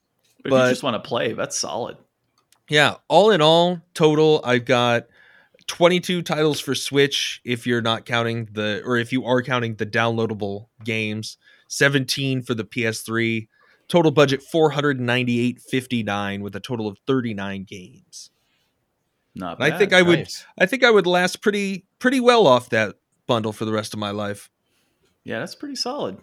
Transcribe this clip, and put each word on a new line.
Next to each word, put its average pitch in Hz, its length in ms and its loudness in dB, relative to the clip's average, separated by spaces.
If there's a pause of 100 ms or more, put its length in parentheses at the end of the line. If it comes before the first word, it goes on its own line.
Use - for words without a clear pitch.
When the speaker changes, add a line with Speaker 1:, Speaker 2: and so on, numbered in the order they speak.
(420)
Speaker 1:
But - 60 -8
if - 40 -6
Speaker 2:
but 131 140 4
Speaker 1:
you 127 60 2
just 127 120 -4
wanna 117 180 -2
play, 120 320 -4
that's 107 260 -6
solid. 107 380 -8 (720)
Speaker 2:
Yeah, 147 260 2 (140)
all 185 200 6
in 190 120 4
all, 170 400 4 (120)
total, 156 520 4
I've 123 180 2
got 120 440 0 (600)
twenty-two 175 540 2
titles 156 400 0
for 135 140 -4
Switch, - 680 -2
if 123 240 -6
you're 120 140 0
not 113 240 -2
counting 117 480 -4
the, 107 320 -4
or 123 100 -2
if 117 160 -2
you 127 140 -2
are 123 160 2
counting 120 340 -2
the 107 100 -4
downloadable 110 840 -2 (180)
games, 110 520 -6 (300)
seventeen 135 720 0
for 123 120 -6
the 110 100 -6
P 117 220 -6
S 113 160 -4
three. 113 480 -4 (400)
Total 165 220 4
budget, 135 300 2
four 156 300 0
hundred 143 280 0
ninety-eight 123 600 -2
fifty-nine, 101 800 -4
with 101 140 -10
a 98 60 -8
total 110 260 -6
of 101 180 -10
thirty-nine 101 600 -4
games. - 640 -20 (1040)
Speaker 1:
Not 87 220 -10
Speaker 2:
And 127 80 -2
I 151 60 2
Speaker 1:
bad. 170 60 -6
Speaker 2:
think 190 160 2
I 185 80 8
would, 175 180 4
Speaker 3:
Nice. - 260 -12 (120)
Speaker 2:
I 185 80 4
think 254 200 0
I 240 40 6
would 202 160 6
last 180 360 -2
pretty, 196 440 -2 (140)
pretty 254 220 2
well 233 260 6
off 123 220 4
that 110 260 0 (320)
bundle 113 240 0
for 107 140 -6
the 110 80 -4
rest 107 200 -4
of 110 60 -10
my 104 100 -4
life. 101 400 -8 (760)
Speaker 1:
Yeah, 113 140 -8
that's 165 140 -10
pretty 285 220 -14
solid. 233 480 -6